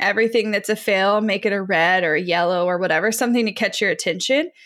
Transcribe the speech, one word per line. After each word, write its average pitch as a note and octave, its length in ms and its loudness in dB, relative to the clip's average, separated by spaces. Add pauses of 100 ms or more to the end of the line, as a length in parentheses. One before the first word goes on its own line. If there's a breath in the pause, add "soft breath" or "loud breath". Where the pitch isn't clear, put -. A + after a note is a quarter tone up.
Everything A3 480 0
that's G3+ 200 -2
a A3 60 0
fail, G3+ 460 2
make G3+ 240 0
it G3+ 80 0
a G3+ 80 -2
red F#3 420 2
or D#3 120 2
a D#3 60 0
yellow F3 440 0
or F3+ 140 0
whatever, F3 320 0
something A#3+ 340 0
to G#3 60 -4
catch G3 280 -4
your G3+ 120 0
attention. A3 580 -2 (160 loud breath)